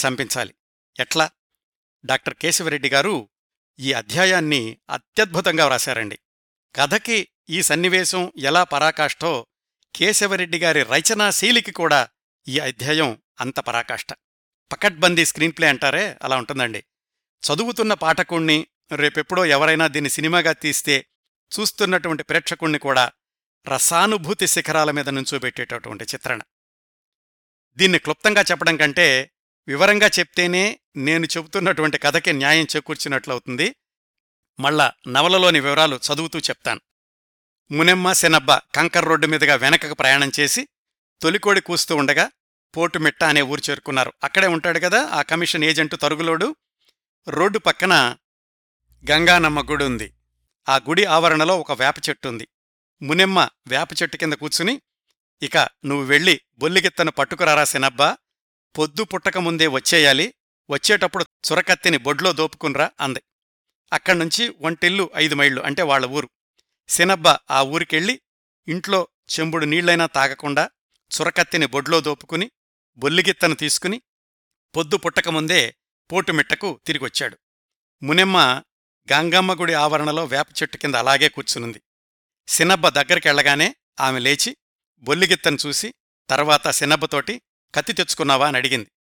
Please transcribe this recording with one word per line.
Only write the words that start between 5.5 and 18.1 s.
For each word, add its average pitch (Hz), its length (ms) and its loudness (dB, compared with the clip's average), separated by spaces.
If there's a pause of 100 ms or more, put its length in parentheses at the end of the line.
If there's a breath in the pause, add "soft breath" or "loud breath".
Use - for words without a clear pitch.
వ్రాశారండి. 120 520 -4 (580)
కథకి 190 520 0 (220)
ఈ 175 120 -2
సన్నివేశం 180 760 0
ఎలా 156 260 2
పరాకాష్ఠో, 151 840 -2 (500)
కేశవరెడ్డి 185 600 0
గారి 156 240 2
రచనా 165 480 0
శైలికి 214 420 0
కూడా 147 360 2 (400)
ఈ 131 100 -2
అధ్యాయం 135 600 -2 (220)
అంత 127 200 -6
పరాకాష్ఠ. 117 520 -6 (600)
పకడ్బందీ 175 520 2
స్క్రీన్ 165 280 -2
ప్లే 160 160 2
అంటారే, 143 540 0
అలా 135 140 0
ఉంటుందండి. 120 480 -4 (360)
చదువుతున్న 220 720 -4
పాఠకుణ్ణి, 160 720 0 (260)